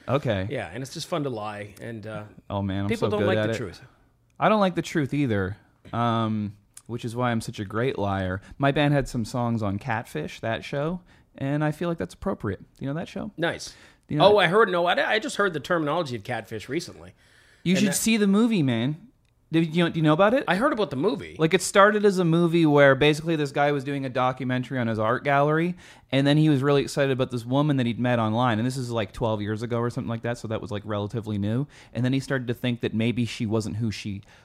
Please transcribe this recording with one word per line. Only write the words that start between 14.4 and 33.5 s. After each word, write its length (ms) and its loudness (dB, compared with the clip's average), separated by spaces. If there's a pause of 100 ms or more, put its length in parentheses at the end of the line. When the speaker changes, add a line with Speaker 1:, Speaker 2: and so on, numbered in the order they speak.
Speaker 2:
I 20 4
heard, 240 6
no, 160 2
I, 240 2
I 80 2
just 160 -6
heard 180 0
the 60 -4
terminology 560 -2
of 80 -8
Catfish 440 -8
recently. 460 -10 (500)
Speaker 1:
You 100 0
Speaker 2:
And 60 0
Speaker 1:
should 100 4
Speaker 2:
that 60 -2
Speaker 1:
see 200 2
the 120 2
movie, 360 4
man. 320 0 (560)
Did 240 0
you, 140 4
do 80 -6
you 60 0
know 100 6
about 220 4
it? 120 2
Speaker 2:
I 100 2
heard 160 2
about 180 -2
the 40 -6
movie. 440 -4
Speaker 1:
Like, 160 2
it 80 4
started 420 6
as 140 4
a 40 2
movie 440 4
where 260 8
basically 420 2
this 160 -2
guy 200 2
was 120 -2
doing 220 -6
a 40 -6
documentary 680 -2
on 80 0
his 140 -2
art 240 0
gallery, 520 2 (360)
and 160 2
then 100 4
he 120 6
was 120 4
really 220 2
excited 280 0
about 200 -2
this 160 -4
woman 300 2
that 100 2
he'd 120 -4
met 200 2
online, 400 0
and 80 0
this 100 -4
is, 140 -6
like, 200 -2
twelve 300 -2
years 220 -6
ago 160 -4
or 100 -2
something 180 -6
like 140 -6
that, 160 -6
so 120 -12
that 120 -4
was, 80 -10
like, 160 -6
relatively 540 -4
new. 260 0 (300)
And 100 -2
then 80 0
he 60 0
started 300 -4
to 40 0
think 280 -4
that 120 -4
maybe 320 0
she 220 -6
wasn't 300 -2